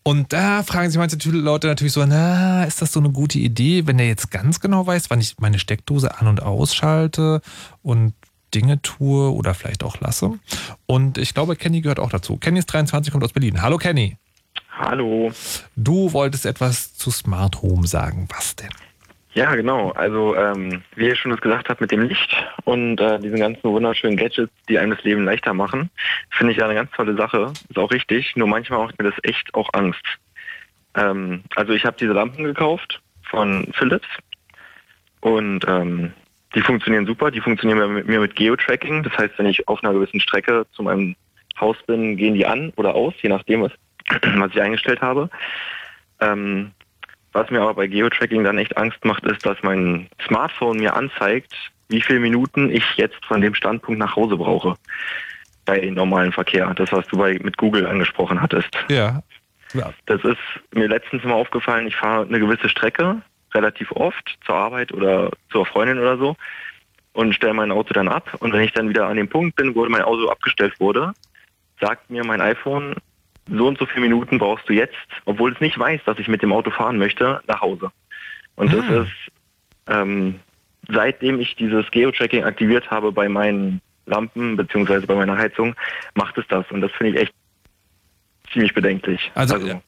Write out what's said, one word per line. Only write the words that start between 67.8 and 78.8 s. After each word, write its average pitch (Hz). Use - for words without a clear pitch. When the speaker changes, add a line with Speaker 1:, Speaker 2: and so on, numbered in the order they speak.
Speaker 2:
dann 98
ab. -
Und 113
wenn 107
ich 110
dann 110
wieder 107
an 104
dem 101
Punkt 165
bin, 131
wo 117
mein 113
Auto 117
abgestellt -
wurde, 113
sagt 107
mir 120
mein 110
iPhone, 139
„So 107
und 139
so 131
viele 127
Minuten 120
brauchst 104
du 110
jetzt“, 113
obwohl 113
es -
nicht 156
weiß, 139
dass 107
ich 104
mit 110
dem 104
Auto 107
fahren 117
möchte, 123
nach 107
Hause. 92
Und 143
das 240